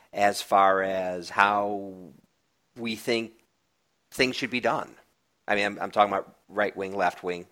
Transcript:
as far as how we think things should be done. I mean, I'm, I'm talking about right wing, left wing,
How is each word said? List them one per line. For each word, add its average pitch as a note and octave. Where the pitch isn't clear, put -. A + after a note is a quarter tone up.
as G2+
far F#2+
as F#2
how G2+
we A#2
think A2+
things B2+
should B2
be B2
done. A2
I G#2
mean, G2+
I'm, G2+
I'm G2
talking G#2
about -
right G2+
wing, F#2+
left F#2
wing, F2